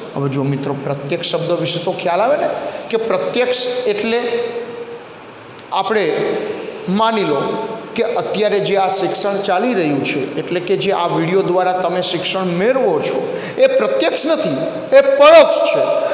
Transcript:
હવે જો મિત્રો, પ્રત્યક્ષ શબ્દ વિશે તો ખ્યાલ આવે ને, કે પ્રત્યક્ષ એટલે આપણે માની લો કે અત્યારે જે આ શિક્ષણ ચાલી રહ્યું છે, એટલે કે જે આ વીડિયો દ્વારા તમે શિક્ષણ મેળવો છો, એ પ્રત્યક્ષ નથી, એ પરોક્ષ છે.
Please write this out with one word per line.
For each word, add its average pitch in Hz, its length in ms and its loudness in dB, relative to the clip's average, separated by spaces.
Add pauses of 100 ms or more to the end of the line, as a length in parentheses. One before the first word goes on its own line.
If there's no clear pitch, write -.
(160)
હવે 139 140 -2
જો 135 140 -2
મિત્રો, 139 400 -2
પ્રત્યક્ષ 147 480 -4
શબ્દ 160 200 -2
વિશે 160 280 -2
તો 190 120 -4
ખ્યાલ 175 300 -2
આવે 269 160 2
ને, 349 120 -2 (400)
કે 226 80 -2
પ્રત્યક્ષ 233 880 -2
એટલે 415 340 0 (1500)
આપણે 190 400 0 (800)
માની 220 320 2
લો 143 460 -2 (280)
કે 226 80 0
અત્યારે 196 560 0
જે 185 180 0
આ 190 100 2
શિક્ષણ 190 540 -2
ચાલી 208 320 2
રહ્યું 147 320 0
છે, - 340 -4
એટલે 175 200 -2
કે 190 180 0
જે 190 140 0
આ 170 160 0
વીડિયો 165 340 2
દ્વારા 180 300 2
તમે 180 300 0
શિક્ષણ 180 440 -2
મેળવો 185 540 2
છો, - 380 -2 (200)
એ 262 100 6
પ્રત્યક્ષ - 580 2
નથી, 226 320 0 (400)
એ 277 40 10
પરોક્ષ 285 560 8
છે. - 260 2 (300)